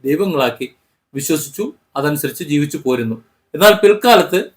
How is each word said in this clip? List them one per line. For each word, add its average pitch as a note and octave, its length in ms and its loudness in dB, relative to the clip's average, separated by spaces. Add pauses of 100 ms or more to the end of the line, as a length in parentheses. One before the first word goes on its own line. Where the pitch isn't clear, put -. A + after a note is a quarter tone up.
ദൈവങ്ങളാക്കി C#3 680 -2 (400)
വിശ്വസിച്ചു, D#3 600 -6 (220)
അതനുസരിച്ച് C#3+ 480 -4
ജീവിച്ചു D3 420 -2
പോരുന്നു. A#2 380 -4 (300)
എന്നാൽ G3+ 200 6
പിൽക്കാലത്ത് G#3 680 4 (140)